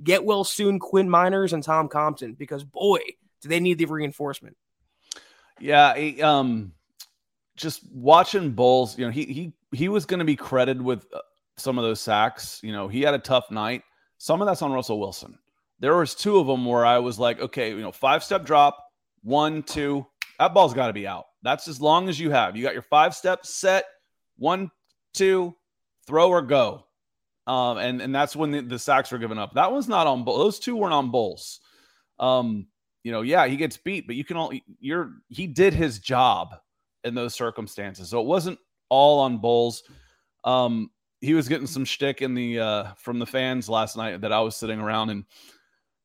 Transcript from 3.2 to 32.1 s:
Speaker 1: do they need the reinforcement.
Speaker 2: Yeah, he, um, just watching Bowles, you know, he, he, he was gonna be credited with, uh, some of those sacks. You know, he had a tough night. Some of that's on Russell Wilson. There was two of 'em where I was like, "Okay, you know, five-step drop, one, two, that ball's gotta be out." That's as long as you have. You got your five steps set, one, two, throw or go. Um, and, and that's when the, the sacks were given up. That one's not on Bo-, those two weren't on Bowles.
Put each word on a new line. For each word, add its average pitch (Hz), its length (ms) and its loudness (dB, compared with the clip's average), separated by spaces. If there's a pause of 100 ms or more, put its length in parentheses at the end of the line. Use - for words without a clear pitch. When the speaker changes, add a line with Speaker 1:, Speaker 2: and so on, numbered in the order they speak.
Speaker 1:
do 143 60 -12
they 165 100 0
need 175 200 2
the 165 80 0
reinforcement. 147 720 -8 (1000)
Speaker 2:
Yeah, 143 380 6
he, 147 260 -6
um, 127 500 0 (840)
just - 240 -10 (100)
watching 160 600 4
Bowles, 123 440 4
you 123 100 -4
know, 117 40 -4
he, 139 140 -4
he, 151 280 -10 (200)
he 156 160 -2
was 196 180 0
gonna 180 180 -2
be 151 120 2
credited 127 460 0
with, 123 300 -4
uh, - 80 -12 (360)
some 127 220 -4
of 120 60 -2
those 113 160 -2
sacks. - 640 -2
You 110 80 -10
know, 101 160 -6
he 107 140 -6
had 147 140 2
a 131 40 0
tough 127 320 0
night. 107 320 -6 (360)
Some 160 220 -2
of 208 60 -2
that's 185 160 -2
on 139 100 -2
Russell 123 280 -4
Wilson. - 380 -10 (420)
There 147 160 4
was 165 180 0
two 202 240 2
of 143 100 2
'em 127 180 0
where 120 200 4
I 120 120 6
was 123 200 -4
like, 120 220 0
"Okay, 120 300 -4
you 104 100 -8
know, 95 120 -10
five-step 156 520 0
drop, 143 340 4 (440)
one, 151 400 -2
two, 143 440 -6 (320)
that 170 160 2
ball's 170 200 6
gotta 123 180 -2
be 101 140 -8
out." 95 180 -10 (180)
That's 139 260 -4
as 135 120 -12
long 170 280 4
as 151 100 -4
you 160 120 -2
have. 107 260 2
You 117 60 -8
got 135 100 -2
your 113 100 -8
five 151 320 4
steps - 400 -4
set, 190 300 2 (520)
one, 180 340 -4 (440)
two, 185 400 2 (520)
throw 160 220 6
or 175 140 2
go. 120 440 0 (600)
Um, 123 320 -2
and, 123 240 -4
and 135 120 -4
that's 143 200 0
when 151 160 -2
the, 143 120 -4
the 123 160 -10
sacks 135 340 0
were 127 60 -4
given 110 200 -6
up. 101 160 -8
That 165 160 2
one's 262 160 -4
not 185 200 2
on 127 180 0
Bo-, 117 140 -2
those 202 200 2
two 247 180 -6
weren't 196 160 -2
on 135 180 2
Bowles. 113 500 -4 (580)